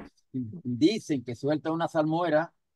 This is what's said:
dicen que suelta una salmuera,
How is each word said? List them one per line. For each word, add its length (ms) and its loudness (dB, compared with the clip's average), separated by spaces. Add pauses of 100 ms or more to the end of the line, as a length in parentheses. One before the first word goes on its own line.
(320)
dicen 920 0
que 100 -6
suelta 380 -2
una 160 -2
salmuera, 640 2 (240)